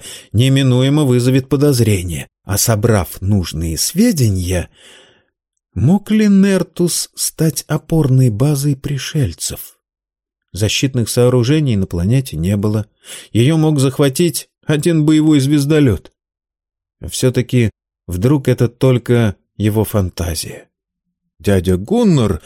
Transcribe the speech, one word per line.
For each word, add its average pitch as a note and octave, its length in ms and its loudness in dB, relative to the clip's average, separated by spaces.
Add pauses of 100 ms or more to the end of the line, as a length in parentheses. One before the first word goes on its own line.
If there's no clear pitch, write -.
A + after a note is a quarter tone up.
(340)
неминуемо C3+ 680 2
вызовет B2+ 440 0
подозрение. G#2+ 800 0 (160)
А F#2+ 140 -4
собрав G#2+ 640 0
нужные E2+ 560 -2
сведения, G2+ 920 0 (1040)
мог F3 380 0
ли G#3+ 160 2
Нертус F#3+ 880 0
стать - 520 -4
опорной C3+ 600 2
базой C#3 460 0
пришельцев? C3+ 1040 -6 (760)
Защитных A2 560 -2
сооружений B2+ 680 2
на F#2+ 100 -2
планете G#2+ 480 -2
не F2+ 220 0
было. G#2 300 -2 (440)
Её B2+ 260 2
мог D#3 220 0
захватить C#3 720 0 (160)
один D#3 400 0
боевой D#3 340 4
звездолёт. C#3+ 720 0 (920)
Всё-таки B2 640 0 (360)
вдруг B2 400 0
это B2 200 2
только A#2+ 680 0 (180)
его G#2 300 0
фантазия? F2 840 -6 (720)
Дядя F#2 380 0
Гуннар C3+ 680 0